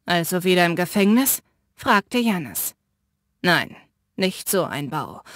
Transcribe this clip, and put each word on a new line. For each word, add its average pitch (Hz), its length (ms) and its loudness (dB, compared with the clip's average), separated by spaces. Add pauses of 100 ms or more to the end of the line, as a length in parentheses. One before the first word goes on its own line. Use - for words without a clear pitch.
„Also 175 360 0
wieder 180 220 4
im 170 100 0
Gefängnis?“, 208 680 2 (320)
fragte 233 420 0
Janis. 185 560 -4 (720)
„Nein, 165 320 0 (400)
nicht - 340 -4
so 180 140 2
ein 139 260 -6
Bau. - 320 -8 (140)